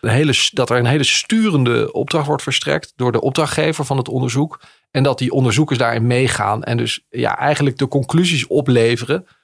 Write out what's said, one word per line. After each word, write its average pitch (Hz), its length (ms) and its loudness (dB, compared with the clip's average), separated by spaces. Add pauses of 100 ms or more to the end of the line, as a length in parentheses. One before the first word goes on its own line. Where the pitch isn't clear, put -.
een 110 80 -2
hele 139 240 2
s-, - 160 0
dat 127 200 -2
er 123 80 2
een 120 80 2
hele 139 180 2
sturende 135 880 0
opdracht 147 360 -2
wordt 139 160 -2
verstrekt 143 520 -4
door 123 160 -2
de 131 100 0
opdrachtgever 151 640 0
van 135 120 -2
het 127 120 -4
onderzoek. 131 500 -2 (320)
En 127 120 2
dat 139 140 2
die 127 140 -2
onderzoekers 131 480 2
daarin 117 280 0
meegaan 117 560 0
en 120 140 -2
dus, 117 320 -4
ja, 117 280 -4
eigenlijk 143 400 0
de 135 100 -2
conclusies 160 600 0
opleveren 123 800 0 (160)